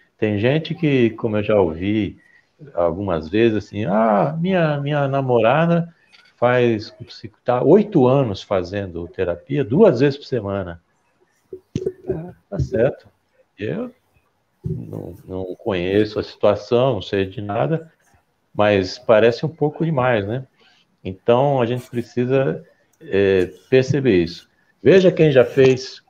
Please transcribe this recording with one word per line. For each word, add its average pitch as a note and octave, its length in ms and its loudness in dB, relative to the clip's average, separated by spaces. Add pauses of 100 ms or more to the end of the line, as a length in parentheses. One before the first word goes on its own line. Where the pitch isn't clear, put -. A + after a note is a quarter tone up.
(180)
Tem G#2+ 200 -2
gente D3+ 360 0
que, C3+ 360 2
como G#2+ 280 -6
eu G#2 40 -2
já G#2+ 180 2
ouvi F#2 580 -2 (560)
algumas E2+ 540 -4
vezes, G#2+ 360 2
assim, G2+ 220 -8
"Ah, D3+ 520 0
minha, E3 420 -2
minha C#3+ 280 -2
namorada C#3 840 0 (420)
faz, A#2+ 580 0 (500)
tá B2 180 0
oito C#3 440 4
anos B2+ 360 0
fazendo F2+ 680 -6
terapia, F#2+ 560 -4
duas C#3+ 360 4
vezes C#3+ 180 2
por - 80 -20
semana." G2 540 -6 (1300)
É, F3 240 -8 (180)
tá F#3+ 80 -8
certo. B2+ 500 -4 (500)
Eu F3+ 320 -8 (760)
não, G2 500 -10 (120)
não F#2 300 -10
conheço G2+ 640 -2
a - 40 -4
situação, A#2+ 720 0
não F#2 80 -6
sei G2 240 -2
de F#2+ 140 -14
nada, C3 520 -4 (640)
mas G2+ 440 0
parece A#2 460 2
um D3+ 60 -4
pouco D3+ 340 -4
demais, B2 420 0
né? B2+ 200 -6 (580)
Então, B2 560 0
a A#2 60 2
gente A#2+ 220 -6
precisa, B2+ 760 -2 (360)
é, F#2+ 500 2 (200)
perceber B2+ 520 2
isso. - 260 -8 (340)
Veja F3+ 300 6
quem D#3+ 180 4
já B2+ 140 6
fez C3 640 2